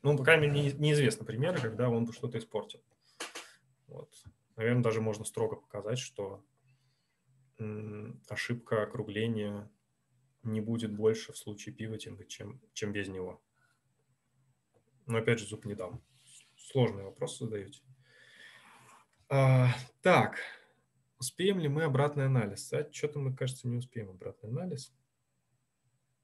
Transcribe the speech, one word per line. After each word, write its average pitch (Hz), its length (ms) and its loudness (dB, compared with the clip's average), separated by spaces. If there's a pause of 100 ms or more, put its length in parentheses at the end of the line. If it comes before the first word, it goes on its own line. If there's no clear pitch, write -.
Ну, 143 140 4
по 135 80 0
крайней 156 220 8
мере, 143 240 2
не-, 135 80 -8
неизвестны 147 480 4
примеры, 139 340 -2
когда 117 300 0
он 117 140 2
бы 117 80 -4
что-то 120 260 -6
испортил. - 420 -8 (1040)
Вот. - 260 -18 (440)
Наверное, 120 260 4
даже 113 180 2
можно 110 240 -2
строго 110 320 -2
показать, 104 420 -6
что, 98 460 -10 (1120)
м, 107 720 -10
ошибка 113 540 -2
округления 104 840 -4 (760)
не 110 180 -2
будет 113 340 -2
больше 110 380 2
в - 60 -14
случае 104 360 -12
пивотинга, 107 500 -10
чем, - 360 -14 (120)
чем 104 200 -6
без 98 160 -4
него. 92 340 -8 (1600)
Но 113 120 0
опять 120 200 2
же, - 80 -8
зуб 104 180 -12
не 104 100 -6
дам. 101 280 -10 (540)
Сложный 107 480 0
вопрос - 340 -8
задаёте. 104 440 -8 (1500)
А, 131 400 8 (340)
так. 139 360 6 (840)
Успеем 185 380 0
ли 156 100 0
мы 151 140 2
обратный 143 420 2
анализ? 113 480 2
А 147 100 0
чё-то - 360 -6
мы, 135 180 -2
кажется, 131 320 -4
не 120 80 -2
успеем 117 320 -8
обратный 95 400 -14
анализ. 147 420 -6 (1300)